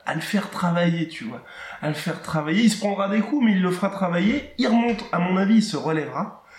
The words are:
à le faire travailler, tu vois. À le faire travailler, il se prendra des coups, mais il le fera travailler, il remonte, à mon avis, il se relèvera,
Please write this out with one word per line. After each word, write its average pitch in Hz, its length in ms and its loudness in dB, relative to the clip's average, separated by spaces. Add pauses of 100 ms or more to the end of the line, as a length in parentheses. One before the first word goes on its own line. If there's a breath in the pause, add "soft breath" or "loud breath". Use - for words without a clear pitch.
à - 120 -4
le 160 40 -2
faire 202 300 -2
travailler, 170 560 0
tu - 160 -12
vois. 120 220 -10 (360 loud breath)
À 147 60 -6
le 151 80 -2
faire - 280 -6
travailler, 160 420 0
il 214 60 8
se - 100 -2
prendra 196 280 0
des 214 120 2
coups, 254 240 0
mais 220 80 6
il 185 100 2
le 180 80 2
fera 190 200 -2
travailler, 190 680 0
il 254 80 2
remonte, 233 460 2
à 165 80 0
mon 185 160 2
avis, 196 220 4
il 202 40 6
se - 140 -2
relèvera, 147 680 -4 (140 loud breath)